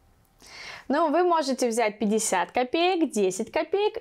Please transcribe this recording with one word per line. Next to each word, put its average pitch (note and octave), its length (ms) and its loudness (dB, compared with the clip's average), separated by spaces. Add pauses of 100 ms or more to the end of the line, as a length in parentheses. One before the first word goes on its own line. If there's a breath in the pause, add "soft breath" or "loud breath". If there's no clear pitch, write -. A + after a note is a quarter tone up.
(880 loud breath)
Ну, D4+ 240 2
вы E4+ 140 4
можете C4+ 420 2
взять A3 320 -2
пятьдесят G#3 540 0
копеек, E4 580 2
десять G3+ 400 -2
копеек G4+ 500 -2